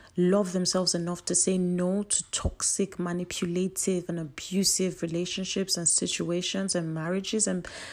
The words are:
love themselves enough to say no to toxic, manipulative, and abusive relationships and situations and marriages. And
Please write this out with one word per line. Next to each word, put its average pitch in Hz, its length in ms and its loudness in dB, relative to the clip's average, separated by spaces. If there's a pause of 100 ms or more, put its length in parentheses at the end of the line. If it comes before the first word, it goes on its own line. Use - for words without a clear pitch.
(180)
love 180 360 4
themselves 180 420 0
enough 170 300 -4
to 175 100 0
say 190 220 4
no 180 460 2
to - 280 -2
toxic, - 680 -2
manipulative, 175 1120 -2
and 175 80 -2
abusive 180 840 0
relationships 180 760 -2
and 165 100 -2
situations 180 840 0
and 160 200 -2
marriages. 190 520 0
And 185 220 0 (240)